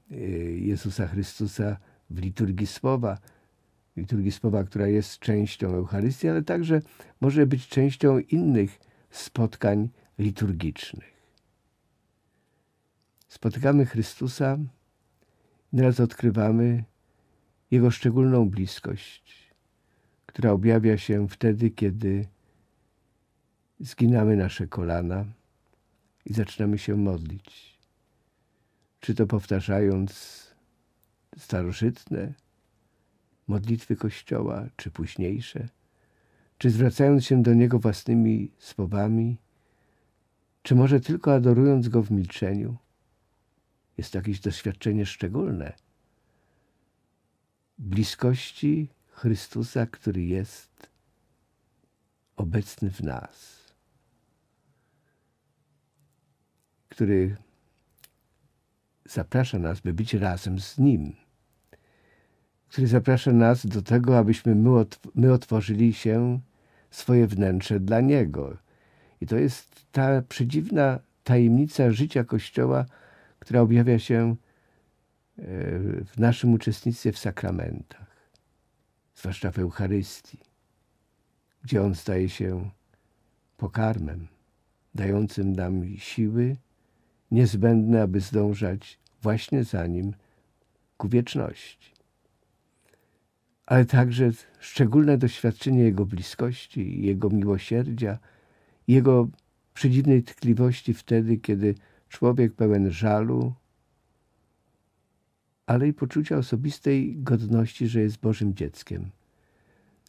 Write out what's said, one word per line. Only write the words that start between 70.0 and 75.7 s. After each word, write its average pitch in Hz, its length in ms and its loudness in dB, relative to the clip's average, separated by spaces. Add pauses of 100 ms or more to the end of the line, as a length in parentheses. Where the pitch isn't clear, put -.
przedziwna 135 760 -2 (260)
tajemnica 123 640 4
życia 123 340 -2
Kościoła, 127 600 -2 (540)
która 120 220 0
objawia 117 380 4
się, 117 380 0 (1040)
e, - 60 -16 (600)